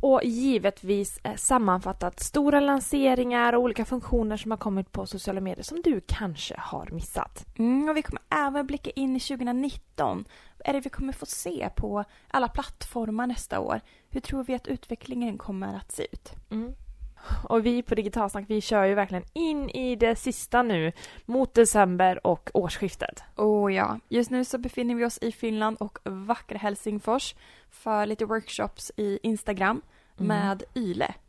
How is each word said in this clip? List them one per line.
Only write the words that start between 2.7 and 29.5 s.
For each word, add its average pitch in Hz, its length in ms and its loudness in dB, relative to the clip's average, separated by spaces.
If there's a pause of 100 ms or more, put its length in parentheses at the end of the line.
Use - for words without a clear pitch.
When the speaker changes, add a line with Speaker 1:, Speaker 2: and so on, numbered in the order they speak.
Speaker 1:
och 240 100 4
olika 240 220 0
funktioner 233 520 0
som 220 140 -6
har 220 80 -2
kommit 196 340 -2
på 190 140 -6
sociala 190 340 -4
medier 185 240 -6
som 330 180 -8
du 269 240 2
kanske - 520 -4
har - 340 -8
missat. - 540 -8 (120)
Speaker 2:
Mm, 254 300 4
och 311 80 2
vi 311 60 0
kommer - 200 -6 (260)
även 285 180 -2
blicka 285 240 -6
in 269 260 0
i 262 40 0
tjugonitton. 247 1040 -2 (340)
Vad - 100 -6
är 277 40 2
det 277 80 0
vi 262 100 -8
kommer 269 220 -4
få - 140 -10
se - 500 -6
på 208 280 -2 (260)
alla 254 180 2
plattformar 233 760 -6
nästa 240 340 -4
år? - 200 -2 (280)
Hur 262 120 -6
tror 269 240 -4
vi 254 100 -4
att 247 140 -8
utvecklingen 240 720 -6
kommer 196 380 -8
att - 160 -12
se - 200 -6
ut? - 200 -14 (180)
Speaker 1:
Mm. 226 220 -6 (720)
Och 226 220 2
vi 240 160 2
på - 120 -2
Digitalsnack, 208 540 -2
vi 214 120 0
kör 202 240 4
ju 196 100 6
verkligen 196 380 -2
in 302 380 -2
i 254 260 -2
det 226 200 4
sista - 460 0
nu, 170 300 2 (340)
mot 254 280 0
december 185 720 6
och - 280 0
årsskiftet. - 680 -2 (140)
Speaker 2:
Oh 208 380 4
ja, 190 240 2 (100)
just 233 220 2
nu 254 140 0
så 254 140 -4
befinner 240 360 -4
vi 233 100 0
oss 233 180 -4
i 226 100 -2
Finland 220 480 -2
och 208 240 -8
vackra 202 540 -6
Helsingfors 208 760 -2 (360)
för 214 360 -2
lite 214 180 -2
workshops 214 720 -4
i 208 260 -2
Instagram 214 600 0 (360)